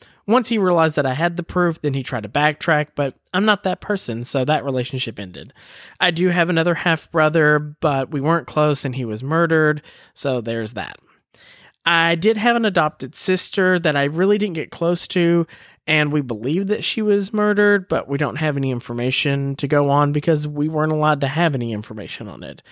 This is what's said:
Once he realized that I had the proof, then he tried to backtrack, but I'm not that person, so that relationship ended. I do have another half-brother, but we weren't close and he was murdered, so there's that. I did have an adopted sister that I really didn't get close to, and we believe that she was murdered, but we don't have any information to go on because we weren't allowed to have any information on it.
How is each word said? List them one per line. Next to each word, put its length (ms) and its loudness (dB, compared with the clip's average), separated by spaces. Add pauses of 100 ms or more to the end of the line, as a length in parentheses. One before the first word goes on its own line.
(280)
Once 220 2
he 100 0
realized 360 2
that 120 2
I 80 -2
had 200 -2
the 80 -6
proof, 380 -2
then 140 -2
he 80 -4
tried 200 -6
to 60 -10
backtrack, 640 0
but 200 -2 (180)
I'm 100 0
not 200 2
that 180 -4
person, 420 -4
so 220 -2
that 180 0
relationship 560 -4
ended. 320 -14 (480)
I 120 2
do 180 0
have 200 2
another 260 2
half-brother, 800 2
but 540 -2
we 100 -4
weren't 260 0
close 380 0
and 100 -4
he 80 -4
was 200 -6
murdered, 580 2 (320)
so 280 -4
there's 320 -6
that. 240 -10 (880)
I 300 4
did 220 2
have 180 2
an 80 0
adopted 500 -2
sister 640 0
that 200 0
I 80 2
really 320 2
didn't 180 -2
get 160 -8
close 360 0
to, 380 2 (400)
and 280 2
we 80 2
believe 460 -2
that 180 -2
she 160 -4
was 320 2
murdered, 560 2
but 180 -2
we 100 -2
don't 200 -2
have 180 -2
any 160 0
information 840 -2
to 100 -4
go 220 2
on 240 4
because 340 0
we 220 -2
weren't 240 0
allowed 260 2
to 80 -2
have 260 0
any 200 -2
information 560 -10
on 120 -14
it. 300 -14